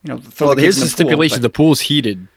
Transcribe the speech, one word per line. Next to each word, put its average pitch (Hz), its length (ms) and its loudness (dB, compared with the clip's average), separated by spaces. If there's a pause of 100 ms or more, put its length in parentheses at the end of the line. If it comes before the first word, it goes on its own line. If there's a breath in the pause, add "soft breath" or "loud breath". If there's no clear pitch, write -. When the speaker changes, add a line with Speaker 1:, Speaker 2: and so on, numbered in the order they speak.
Speaker 1:
you 165 100 -14
know, 117 60 -12
throw - 300 -4
Speaker 2:
Well, 139 60 2
Speaker 1:
the 135 60 0
Speaker 2:
here's 180 140 4
Speaker 1:
kids - 20 -2
in 139 80 -2
Speaker 2:
the - 40 -2
Speaker 1:
the - 60 -8
pool, 165 140 0
Speaker 2:
stipulation: 156 280 0
Speaker 1:
but 123 40 -4
Speaker 2:
the 120 80 0
pool's 151 320 2
heated. 107 560 -4